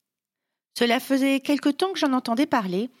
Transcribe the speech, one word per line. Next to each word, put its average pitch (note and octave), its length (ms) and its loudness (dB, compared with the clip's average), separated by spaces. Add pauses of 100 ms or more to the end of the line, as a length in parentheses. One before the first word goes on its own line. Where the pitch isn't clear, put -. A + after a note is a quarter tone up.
(800)
Cela A#3+ 200 2
faisait C4+ 420 0
quelque C#4+ 280 0
temps F#4 240 0
que - 60 -8
j'en C#4 160 0
entendais B3 320 0
parler G3+ 420 -2 (120)